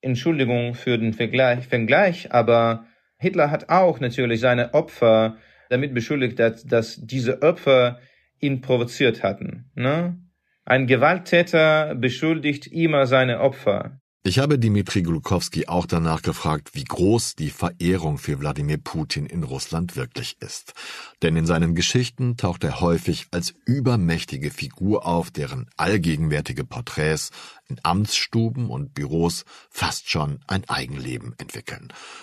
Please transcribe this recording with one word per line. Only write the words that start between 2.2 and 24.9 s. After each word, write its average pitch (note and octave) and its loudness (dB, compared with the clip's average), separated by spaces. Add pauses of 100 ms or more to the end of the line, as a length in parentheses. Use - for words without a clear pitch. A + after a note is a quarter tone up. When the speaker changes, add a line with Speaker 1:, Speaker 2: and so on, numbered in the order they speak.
Speaker 1:
aber A#2 4 (320)
Hitler D3 2
hat D3+ -4
auch E3+ 4
natürlich A#2+ 0
seine B2 2
Opfer A2+ 4 (320)
damit C3 0
beschuldigt, B2 -2
dass, A2+ 2
dass - -2
diese B2+ -2
Opfer C3 4 (400)
ihn C3+ -2
provoziert B2 0
hatten, - -4
ne? E3+ -2 (460)
Ein C3 2
Gewalttäter D#3 4
beschuldigt C#3+ -2
immer D#3 2
seine B2+ 2
Opfer. - -2 (240)
Speaker 2:
Ich F#2+ 2
habe C#3+ 2
Dmitri G#2 2
Glukowski E2 -2
auch F2 -2
danach E2 0
gefragt, D#2 -4
wie - -6
groß G#2+ 0
die D#2 -4
Verehrung E2+ -2
für C#2+ -4
Wladimir D2 -2
Putin D2+ -6
in D#2 -6
Russland E2 -6
wirklich - -8
ist. - -16 (480)
Denn E2 4
in E2 2
seinen E2+ 2
Geschichten B2 0
taucht F2 -4
er D#2+ -2
häufig E2+ 0
als F2 -6 (100)
übermächtige F2 0
Figur F#2+ -4